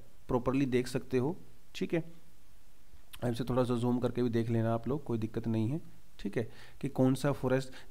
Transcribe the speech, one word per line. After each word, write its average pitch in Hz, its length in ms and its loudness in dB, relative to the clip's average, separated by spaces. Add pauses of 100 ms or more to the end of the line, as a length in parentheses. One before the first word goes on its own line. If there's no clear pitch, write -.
(280)
प्रॉपरली 131 380 4
देख 123 200 4
सकते 131 320 0
हो। 147 180 2 (380)
ठीक 190 200 -2
है, 165 80 2 (1200)
ऐसे 120 200 0
थोड़ा 123 200 4
सा 123 120 4
जूम 123 220 2
करके 120 240 2
भी 123 80 2
देख 113 200 2
लेना 113 240 4
आप 113 140 0
लोग, 151 160 0
कोई 117 140 0
दिक्कत 113 300 -2
नहीं 110 200 2
है। 151 120 0 (400)
ठीक 196 160 -4
है, 113 120 0 (320)
कि 139 80 -2
कौन 131 260 4
सा 139 180 2
फॉरेस्ट, 131 380 0 (200)